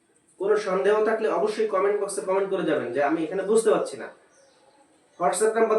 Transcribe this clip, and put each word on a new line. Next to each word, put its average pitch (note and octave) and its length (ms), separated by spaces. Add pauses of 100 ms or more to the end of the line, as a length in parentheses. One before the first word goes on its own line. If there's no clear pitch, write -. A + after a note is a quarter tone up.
(400)
কোনো G3+ 140 (120)
সন্দেহ F#3+ 280 (140)
থাকলে A3 180 (120)
অবশ্যই G#3+ 360
কমেন্ট G3+ 260
বক্সে G3 280
কমেন্ট F#3+ 240
করে F3 180
যাবেন B2 240
যে C#3 140
আমি E3 180
এখানে F#3+ 240
বুঝতে A3 240
পারছি - 280
না। - 60 (1120)
WhatsApp G#3 380
নাম্বার A3 200